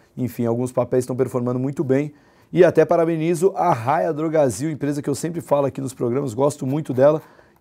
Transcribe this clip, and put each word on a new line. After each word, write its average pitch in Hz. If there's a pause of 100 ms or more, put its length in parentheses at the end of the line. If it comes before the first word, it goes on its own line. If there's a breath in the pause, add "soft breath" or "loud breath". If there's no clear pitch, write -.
(180 soft breath)
enfim, 120
alguns 123
papéis 127
estão 127
performando 123
muito 143
bem. 139 (400 soft breath)
E 175
até 156
parabenizo 170
a 175
Raia 139
Drogasil, 151
empresa 143
que -
eu 147
sempre 165
falo 143
aqui 127
nos 135
programas, 127
gosto 139
muito 143
dela 143 (400 loud breath)